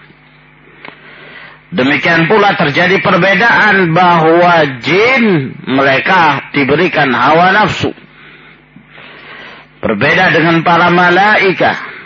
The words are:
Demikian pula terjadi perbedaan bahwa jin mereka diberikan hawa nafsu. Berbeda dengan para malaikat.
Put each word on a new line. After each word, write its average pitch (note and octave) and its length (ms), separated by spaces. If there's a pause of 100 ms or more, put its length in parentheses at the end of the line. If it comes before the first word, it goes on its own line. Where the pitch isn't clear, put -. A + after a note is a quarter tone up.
(1700)
Demikian F3 560
pula G3+ 320
terjadi F3 400
perbedaan F#3+ 960
bahwa E3 880
jin G3 800
mereka C3+ 880
diberikan D3 640
hawa D#3+ 400
nafsu. F3 400 (1800)
Berbeda D#3 560
dengan E3 320
para E3+ 240
malaikat. F3+ 880 (260)